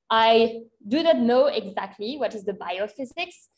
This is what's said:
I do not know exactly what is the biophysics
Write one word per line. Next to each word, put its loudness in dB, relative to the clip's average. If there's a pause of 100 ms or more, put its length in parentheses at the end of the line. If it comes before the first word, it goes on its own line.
I 4 (220)
do -2
not 4
know 4
exactly -6
what -4
is -12
the -6
biophysics -10 (100)